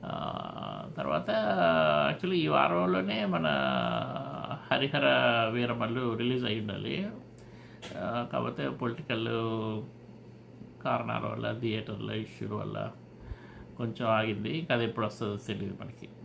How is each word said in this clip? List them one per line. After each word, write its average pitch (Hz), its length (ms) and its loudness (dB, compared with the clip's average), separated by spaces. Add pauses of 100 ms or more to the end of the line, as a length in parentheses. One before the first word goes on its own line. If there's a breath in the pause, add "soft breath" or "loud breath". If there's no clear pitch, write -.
ఆ, 80 100 -4 (800)
తర్వాత 71 320 0 (840)
actually 180 240 0
ఈ 160 120 4
వారంలోనే 180 760 4
మన 170 220 2 (1200)
హరిహర 139 340 2 (480)
వీరమల్లు 120 600 0
రిలీజ్ 123 320 2
అయి 110 140 0
ఉండాలి. 107 480 -2 (880 loud breath)
ఆ, 117 360 -2
కాకపోతే 127 360 -2
పొలిటికల్ 117 580 -2 (1600)
కారణాల 117 420 0
వల్ల, 113 340 -2
థియేటర్ల 107 520 -2
ఇష్యూల 110 420 -6
వల్ల 104 380 -4 (880 loud breath)
కొంచెం 117 300 -2
ఆగింది. 110 500 2
ఇంకా 165 180 0
అది 117 80 2
ఎప్పుడు 110 220 0
వస్తుందో 104 320 -2
తెలియదు 101 440 -6
మనకి. - 280 -12 (160)